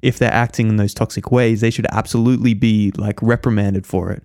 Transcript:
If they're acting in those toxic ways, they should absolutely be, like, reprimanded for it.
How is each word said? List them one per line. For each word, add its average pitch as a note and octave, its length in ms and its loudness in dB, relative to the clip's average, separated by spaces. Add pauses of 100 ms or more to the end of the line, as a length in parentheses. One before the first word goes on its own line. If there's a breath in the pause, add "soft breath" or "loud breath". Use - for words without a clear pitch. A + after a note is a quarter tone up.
If - 200 -2
they're A#2 120 2
acting A#2+ 360 0
in G#2+ 80 2
those G2+ 180 0
toxic - 380 -4
ways, A#2 280 2
they A2+ 100 2
should A2 200 -4
absolutely A#2 640 0
be, G#2+ 420 2
like, G#2+ 240 -4
reprimanded G2+ 640 0
for F#2 280 -4
it. - 120 -10